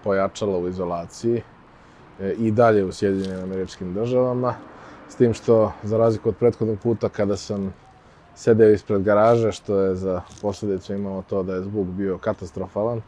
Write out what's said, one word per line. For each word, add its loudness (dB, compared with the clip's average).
Pojačala -2
u -2
izolaciji, -4
e, -4
i 0
dalje 4
u -4
Sjedinjenim -2
Američkim -8
Državama, -2
s -20
tim 4
što, 4
za -2
razliku 2
od -2
prethodnog 0
puta -2
kada -2
sam -6
sedeo 6
ispred 2
garaže, 4
što -2
je 0
za -4
posledicu -4
imalo -8
to -4
da -6
je -4
zvuk -4
bio -4
katastrofalan -6